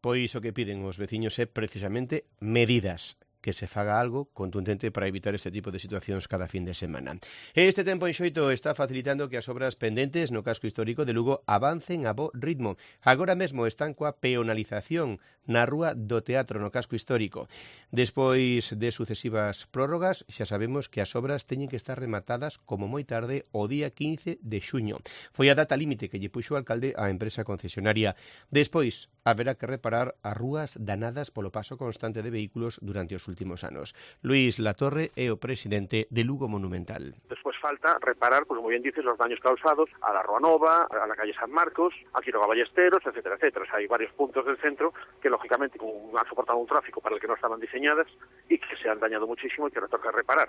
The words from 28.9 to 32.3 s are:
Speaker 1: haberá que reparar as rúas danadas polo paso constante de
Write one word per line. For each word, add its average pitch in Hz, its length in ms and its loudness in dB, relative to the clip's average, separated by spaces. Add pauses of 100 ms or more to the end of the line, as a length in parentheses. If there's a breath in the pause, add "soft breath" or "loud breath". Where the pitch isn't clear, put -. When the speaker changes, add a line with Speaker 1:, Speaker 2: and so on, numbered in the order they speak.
Speaker 1:
haberá 120 320 2
que 117 160 -6
reparar 120 560 0
as 104 80 -4
rúas 131 480 -4
danadas 117 480 -4
polo 98 240 -6
paso 107 240 -8
constante 113 480 -6
de 117 80 -6